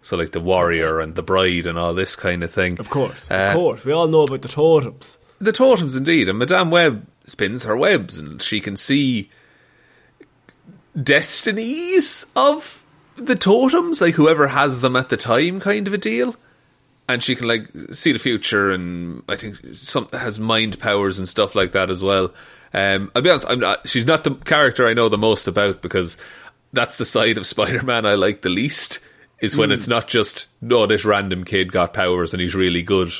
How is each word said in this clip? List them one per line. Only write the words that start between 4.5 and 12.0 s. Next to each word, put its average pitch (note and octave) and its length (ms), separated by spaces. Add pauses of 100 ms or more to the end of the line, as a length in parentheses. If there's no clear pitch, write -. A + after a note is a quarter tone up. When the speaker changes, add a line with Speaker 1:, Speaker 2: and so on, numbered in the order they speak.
Speaker 1:
The G#3+ 140
totems, G3 420
indeed. C#3 320
And F#2+ 100
Madame E3+ 340
Web D#3+ 360 (160)
spins A2 400
her A2 140
webs A#2+ 420
and D2+ 220
she - 180
can G2+ 160
see C3 540 (1700)
destinies A3+ 1200 (100)